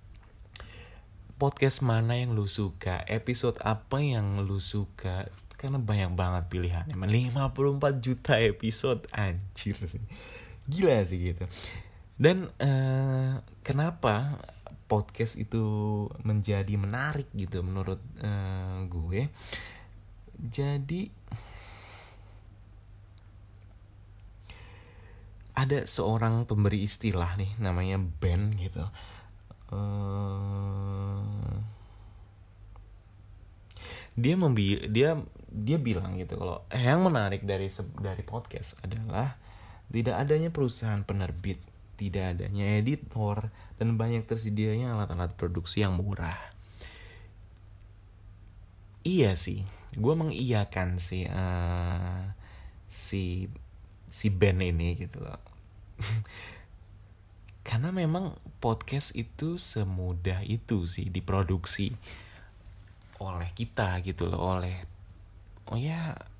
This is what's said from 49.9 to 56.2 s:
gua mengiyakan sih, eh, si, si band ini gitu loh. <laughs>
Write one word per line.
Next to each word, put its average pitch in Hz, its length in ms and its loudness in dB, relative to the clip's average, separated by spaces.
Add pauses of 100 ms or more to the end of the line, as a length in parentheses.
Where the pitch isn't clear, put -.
gua 117 220 6
mengiyakan 101 840 2
sih, 90 240 -2
eh, 90 1000 0 (600)
si, 95 640 -2 (600)
si - 180 2
band 95 320 6
ini 85 380 2
gitu - 260 -8
loh. - 160 -10 (560)
<laughs> - 600 -4 (1120)